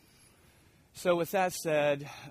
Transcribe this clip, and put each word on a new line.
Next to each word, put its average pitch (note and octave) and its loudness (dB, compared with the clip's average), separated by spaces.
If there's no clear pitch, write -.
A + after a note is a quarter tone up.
So F3 2
with E3+ -2
that F#3 2
said, D3 0